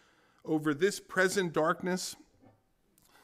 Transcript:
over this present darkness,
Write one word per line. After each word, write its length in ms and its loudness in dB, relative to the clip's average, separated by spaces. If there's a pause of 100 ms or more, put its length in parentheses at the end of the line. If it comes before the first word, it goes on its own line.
(440)
over 300 0
this 260 0
present 540 0
darkness, 640 0 (1080)